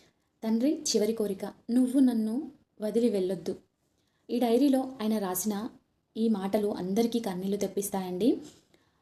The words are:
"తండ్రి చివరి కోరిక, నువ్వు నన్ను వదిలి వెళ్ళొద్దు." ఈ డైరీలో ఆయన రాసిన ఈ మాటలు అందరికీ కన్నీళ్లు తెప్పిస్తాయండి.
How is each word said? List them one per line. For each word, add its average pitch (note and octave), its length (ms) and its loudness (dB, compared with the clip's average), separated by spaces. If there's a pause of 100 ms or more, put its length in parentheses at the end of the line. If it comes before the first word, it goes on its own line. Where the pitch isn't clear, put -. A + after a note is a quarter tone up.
(440)
"తండ్రి A3+ 380 0
చివరి G#3+ 320 0
కోరిక, G3+ 320 -4 (260)
నువ్వు B3 280 4
నన్ను A#3 520 2 (300)
వదిలి A3+ 280 2
వెళ్ళొద్దు." F#3 460 -2 (760)
ఈ A#3+ 100 0
డైరీలో C4 640 2
ఆయన A3 160 0
రాసిన G3+ 520 -4 (480)
ఈ A3+ 120 2
మాటలు G3+ 380 0
అందరికీ G#3+ 520 0
కన్నీళ్లు G3 380 -4
తెప్పిస్తాయండి. G3 840 -2 (600)